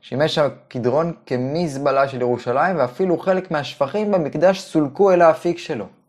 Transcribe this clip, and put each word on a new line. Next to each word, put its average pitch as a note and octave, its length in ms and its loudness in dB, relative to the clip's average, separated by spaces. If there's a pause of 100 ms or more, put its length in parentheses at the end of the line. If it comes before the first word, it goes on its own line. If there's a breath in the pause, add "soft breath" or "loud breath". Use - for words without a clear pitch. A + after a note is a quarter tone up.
שימש D3 360 -2
הקדרון C3+ 760 -2 (120)
כמזבלה C#3 840 -2
של B2+ 140 -6
ירושלים, B2 560 0
ואפילו E3 400 0
חלק F#3 340 -2
מהשפכים D3+ 600 -4
במקדש F3 480 2
סולקו E3 520 2
אל F3 100 4
האפיק E3+ 360 4
שלו. A#2 280 -8 (240)